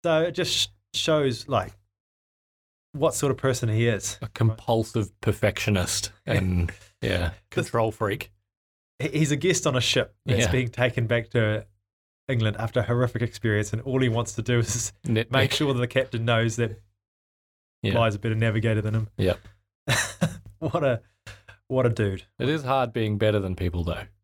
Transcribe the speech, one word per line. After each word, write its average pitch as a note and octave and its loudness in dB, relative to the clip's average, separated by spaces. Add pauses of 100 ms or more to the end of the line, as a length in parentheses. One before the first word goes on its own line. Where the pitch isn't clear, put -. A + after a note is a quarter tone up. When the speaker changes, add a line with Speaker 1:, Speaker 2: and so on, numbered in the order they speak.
Speaker 1:
So D#3+ 2
it F3 0
just F3 -2
sh-, - 0 (320)
shows, C#3+ 0
like, A2 -2 (1200)
what D3+ 0
sort C#3+ 0
of - -2
person B2+ 0
he A2+ 2
is. G#2 -2
Speaker 2:
A A2+ -10
compulsive A2+ 0
perfectionist G#2 0
Speaker 1:
<laughs> - -18
Speaker 2:
and, F#2 0 (300)
yeah, F2+ 0 (200)
Speaker 1:
This E3 -2
Speaker 2:
control A2+ 0
freak. - -4 (680)
Speaker 1:
he, D3 -4
he's D3 2
a D3+ 2
guest E3+ 0
on C#3 2
a B2 2
ship - 0 (120)
that's A2 2
Speaker 2:
Yeah. F2 0
Speaker 1:
being B2+ 0
taken B2 0
back A#2 0
to G#2+ 0 (600)
England A2 0
after A2 -2
a - 0
horrific A#2+ 0
experience, G#2+ 0
and A2 -4
all C3 0
he B2+ 4
wants A#2 -2
to A#2 -6
do A#2+ 2
is - -2 (120)
Speaker 2:
Nitpick. A#2 0
Speaker 1:
make C3+ 2
sure C#3+ 0
that B2 0
the B2 0
captain B2 -2
knows A#2 2
that A2+ -2 (1000)
Speaker 2:
Yeah. G2 0
Speaker 1:
Bly's A2+ 2
a G2+ -6
better A2 -2
navigator A2 0
than G#2+ -2
him. A2 -2
Speaker 2:
Yep. F#2 2 (480)
Speaker 1:
<laughs> - -4
What D#3+ -2
a, A#2+ 0 (680)
what C3 2
a - 6
dude. G#2 0 (140)
Speaker 2:
It B2 0
is D3+ 0
hard B2+ 0
being G#2+ 0
better G#2+ 2
than F#2 -4
people, F2 -2
though. D#2+ -4 (200)